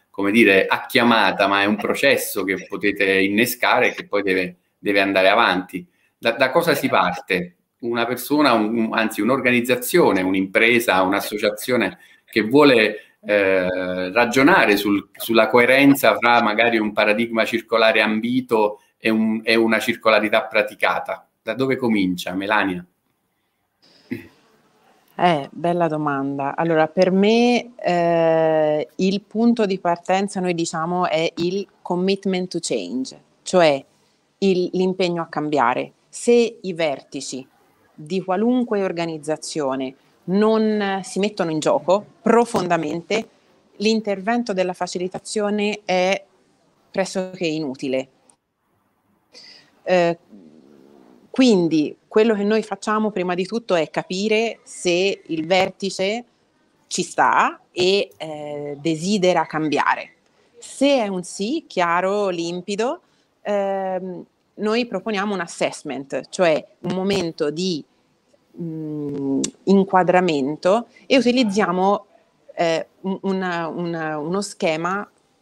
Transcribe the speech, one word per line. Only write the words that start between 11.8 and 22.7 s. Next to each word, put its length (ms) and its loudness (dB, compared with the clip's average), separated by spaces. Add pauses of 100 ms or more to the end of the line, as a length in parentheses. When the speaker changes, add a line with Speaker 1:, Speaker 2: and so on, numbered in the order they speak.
Speaker 1:
che 160 -2
vuole, 760 4 (100)
eh, 840 0
ragionare 680 4
sul, 400 0
sulla 320 2
coerenza 680 6
fra 260 4
magari 360 2
un 140 -2
paradigma 520 0
circolare 560 2
ambito 800 0 (160)
e 140 -2
un, 340 0
e 100 2
una 240 4
circolarità 680 2
praticata. 840 -4 (120)
Da 140 -8
dove 220 -2
comincia, 580 -2
Melania? 500 -2 (2250)